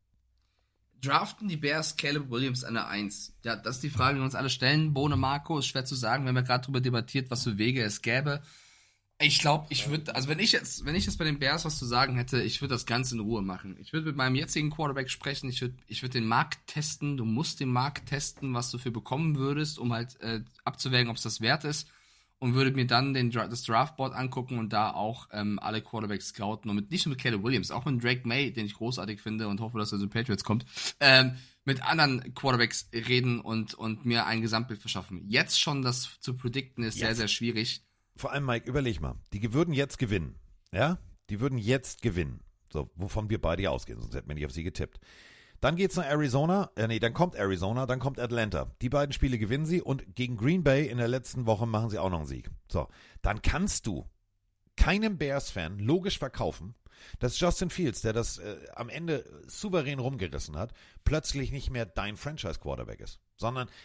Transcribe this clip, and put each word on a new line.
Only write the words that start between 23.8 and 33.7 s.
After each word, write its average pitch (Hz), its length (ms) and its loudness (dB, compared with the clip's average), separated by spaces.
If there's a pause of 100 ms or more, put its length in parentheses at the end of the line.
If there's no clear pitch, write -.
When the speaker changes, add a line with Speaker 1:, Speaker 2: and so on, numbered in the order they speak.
Speaker 1:
angucken 127 420 -4
und 110 160 -2
da 107 160 2
auch, 107 420 -4
ähm, 104 280 -2
alle 110 240 -4
Quarterbacks 104 460 -6
scouten 107 420 -4
und 101 40 2
mit, 104 140 -2
nicht - 160 0
nur 147 80 0
mit 127 80 -8
Caleb 110 220 0
Williams, 117 260 2
auch 117 160 -4
mit 123 180 0
Drake 123 240 0
May, 123 240 0
den 110 140 -4
ich 104 80 -6
großartig 104 480 -6
finde 110 260 -4
und 101 140 -2
hoffe, 113 160 -6
dass 104 140 -2
er 104 80 0
zu 101 80 0
den - 20 -2
Patriots 113 340 -2
kommt, 110 220 2 (340)
ähm, 131 360 8 (300)
mit 135 180 0
anderen 139 500 2
Quarterbacks - 580 2
reden 120 480 2
und, 110 360 -4